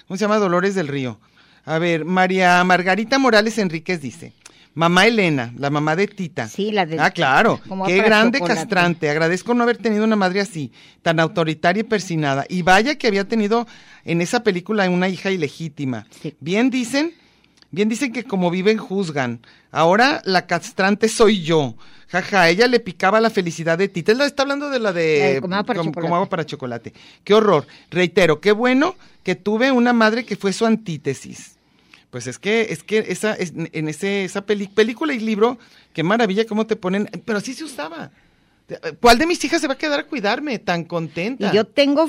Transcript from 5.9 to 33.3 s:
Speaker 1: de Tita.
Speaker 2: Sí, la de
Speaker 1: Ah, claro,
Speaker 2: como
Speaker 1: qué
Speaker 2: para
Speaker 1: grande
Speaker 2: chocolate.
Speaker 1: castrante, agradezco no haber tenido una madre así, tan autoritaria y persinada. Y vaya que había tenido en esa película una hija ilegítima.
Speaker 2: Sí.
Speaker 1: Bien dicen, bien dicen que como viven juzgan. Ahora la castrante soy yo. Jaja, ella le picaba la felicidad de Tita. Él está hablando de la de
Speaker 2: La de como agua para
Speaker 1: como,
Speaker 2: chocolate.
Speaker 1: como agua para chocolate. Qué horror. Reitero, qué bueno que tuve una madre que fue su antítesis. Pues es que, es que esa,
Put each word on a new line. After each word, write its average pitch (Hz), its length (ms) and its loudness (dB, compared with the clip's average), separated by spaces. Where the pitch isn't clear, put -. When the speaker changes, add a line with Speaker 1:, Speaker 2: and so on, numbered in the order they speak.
Speaker 1:
de 202 120 0
Tita. 147 420 -8
Speaker 2:
Sí, 208 240 -6
la 190 120 0
de 160 140 -6
Speaker 1:
Ah, 160 120 2
claro, 160 560 2
Speaker 2:
como 190 180 -6
Speaker 1:
qué 180 100 2
Speaker 2:
para 214 140 4
Speaker 1:
grande 220 300 4
Speaker 2:
chocolate. 170 200 0
Speaker 1:
castrante, 170 500 0
agradezco 165 440 0
no 240 100 2
haber 240 140 0
tenido 214 260 -2
una 220 140 2
madre 190 240 0
así, 160 320 -8
tan 165 200 0
autoritaria 165 580 0
y 220 60 -2
persinada. 156 640 -2
Y 180 120 -4
vaya 202 360 2
que 247 100 -4
había 196 200 0
tenido 226 400 -2
en 170 180 -2
esa 233 220 -2
película 196 460 0
una 180 180 0
hija 190 240 -4
ilegítima. 143 720 -6
Speaker 2:
Sí. 151 200 -12
Speaker 1:
Bien 202 280 0
dicen, 262 440 -2
bien 202 160 0
dicen 233 240 -4
que 240 140 -8
como 180 260 -2
viven 190 260 0
juzgan. 147 640 -6
Ahora 202 540 2
la 180 200 0
castrante 196 640 -2
soy 220 340 2
yo. 151 340 0
Jaja, 180 400 2
ella 208 180 4
le 240 120 2
picaba 190 400 0
la 226 120 2
felicidad 165 480 -2
de 196 80 0
Tita. 196 240 0
Él 247 100 0
está 285 220 0
hablando 285 260 -4
de 262 100 -2
la 208 140 -2
de 160 260 2
Speaker 2:
La 139 60 2
de 135 160 0
como 185 140 -6
agua 208 100 -2
para 202 140 -4
Speaker 1:
como, 165 120 -2
Speaker 2:
chocolate. 165 140 -6
Speaker 1:
como 170 100 0
agua 190 140 -2
para 165 160 -4
chocolate. 120 480 -12
Qué 196 100 2
horror. 208 320 4
Reitero, 170 520 2
qué 202 100 4
bueno 254 440 2
que 180 120 -2
tuve 220 360 0
una 247 200 4
madre 226 320 2
que 202 120 -8
fue 196 180 -2
su 226 140 0
antítesis. 151 880 -4
Pues 123 160 -12
es 123 100 -10
que, 220 320 -2
es 160 140 -8
que 214 160 -2
esa, 214 240 -4